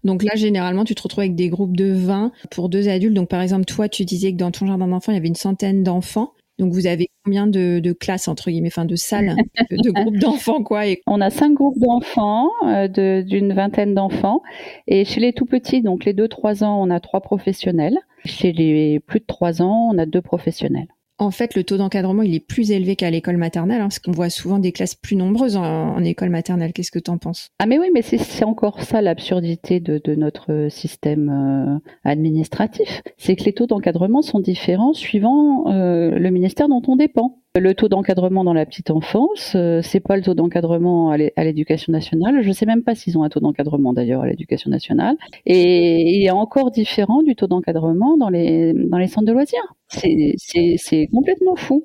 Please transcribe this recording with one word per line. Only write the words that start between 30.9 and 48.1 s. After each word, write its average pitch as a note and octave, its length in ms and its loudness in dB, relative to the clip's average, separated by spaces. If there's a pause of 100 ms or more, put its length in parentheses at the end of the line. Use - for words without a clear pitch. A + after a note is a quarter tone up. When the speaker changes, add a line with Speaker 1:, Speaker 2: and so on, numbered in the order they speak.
Speaker 2:
euh, C#3 580 -2 (140)
administratif. D#3 960 -2 (160)
C'est F#3+ 200 0
que - 80 -10
les G#3 80 2
taux A#3+ 140 0
d'encadrement G3 560 2
sont G#3 180 0
différents F#3+ 520 0
suivant, C4+ 800 2
euh, F3 460 2
le F3+ 120 2
ministère F#3 380 2
dont B3 200 0
on C4 80 4
dépend. C4 420 2 (180)
Le F#3 160 4
taux G3+ 160 2
d'encadrement F#3+ 540 2
dans F3 100 2
la D#3 140 2
petite - 240 -8
enfance, A#3 640 0
euh, E3+ 260 2
c'est F#3+ 200 0
pas G3 160 0
le F#3+ 60 0
taux F3+ 120 2
d'encadrement E3+ 760 2
à D3 60 2
l'é-, D3+ 200 2
à D#3+ 80 0
l'éducation D#3+ 480 -2
nationale. F3+ 500 0
Je G3 80 2
sais G3+ 160 0
même A3+ 160 2
pas A#3 140 0
s'ils E3+ 200 -4
ont D#3 60 4
un D3+ 60 2
taux D3+ 100 -2
d'encadrement D3 540 0
d'ailleurs B2 300 0
à B2+ 40 -2
l'éducation D3 460 -4
nationale. G3 440 0 (300)
Et F3 720 4
il G3 80 4
est F#3 60 2
encore A3 400 0
différent G#3+ 500 2
du C#4+ 140 4
taux G3 100 0
d'encadrement F3 720 2